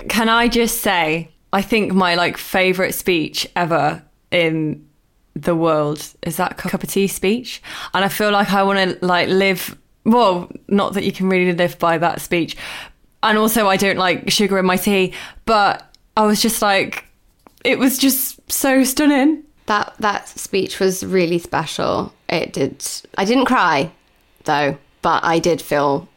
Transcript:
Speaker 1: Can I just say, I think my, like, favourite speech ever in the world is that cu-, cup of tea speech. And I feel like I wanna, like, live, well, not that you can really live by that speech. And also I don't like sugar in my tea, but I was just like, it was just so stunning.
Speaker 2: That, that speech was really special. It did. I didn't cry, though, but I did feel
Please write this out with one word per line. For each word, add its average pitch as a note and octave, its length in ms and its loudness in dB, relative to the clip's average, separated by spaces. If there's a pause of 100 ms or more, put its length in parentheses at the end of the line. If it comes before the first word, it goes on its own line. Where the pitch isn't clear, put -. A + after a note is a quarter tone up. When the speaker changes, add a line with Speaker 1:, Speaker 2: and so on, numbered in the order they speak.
Speaker 1:
Can A3+ 180 0
I A#3 200 2
just A#3 340 0
say, E3 480 0 (240)
I G3 80 0
think G3+ 320 -2
my, F3+ 220 2
like, F3 220 0
favourite F#3 580 0
speech - 600 -2
ever E3 460 0 (300)
in D#3+ 500 0 (540)
the E3+ 200 -2
world D3+ 480 0 (200)
is E3 140 -6
that - 200 -4
cu-, F3+ 120 -8
cup - 140 -4
of - 60 -8
tea G3 180 2
speech. - 540 -4 (320)
And F#3 100 0
I G3 60 0
feel G#3 220 0
like G3+ 200 2
I G3 120 2
wanna, G3 380 2
like, F3+ 280 0
live, F#3+ 480 0 (260)
well, G#3+ 460 2 (180)
not G3+ 260 0
that G3 100 -2
you G3 80 0
can F#3 180 -2
really F3+ 240 2
live F3 260 -2
by E3+ 200 2
that E3+ 220 -2
speech. E3+ 360 -4 (640)
And G#3+ 140 2
also A3 300 2
I F#3+ 100 2
don't G3 220 0
like F3+ 320 0
sugar G3 260 0
in F#3 80 0
my F#3 120 2
tea, F#3+ 360 0 (320)
but G#3 380 2 (340)
I G#3+ 80 4
was G#3+ 160 2
just A3+ 200 0
like, G3+ 440 0 (580)
it B3 160 2
was C4 180 2
just - 420 0 (120)
so C4 320 2
stunning. D4 600 2 (240)
Speaker 2:
That, G#3 320 -2
that G#3 300 -2
speech - 500 -6
was F#3+ 260 0
really F3 340 0
special. - 720 -4 (160)
It - 240 -4
did. - 300 -4 (340)
I G3 80 0
didn't B3+ 200 2
cry, F3 460 2 (540)
though, C#3+ 320 0 (240)
but D#3+ 220 0
I E3 160 2
did E3 220 0
feel C#3+ 560 0